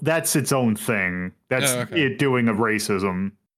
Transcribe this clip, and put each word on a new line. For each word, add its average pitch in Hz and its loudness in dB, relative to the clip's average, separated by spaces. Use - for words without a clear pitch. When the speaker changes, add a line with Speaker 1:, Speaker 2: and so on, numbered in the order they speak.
Speaker 1:
that's 160 0
its 147 0
own 123 2
thing. 92 -2
That's 131 2
Speaker 2:
Oh, 123 -2
okay. 135 0
Speaker 1:
it 135 -2
doing 127 2
a 113 2
racism. 98 -2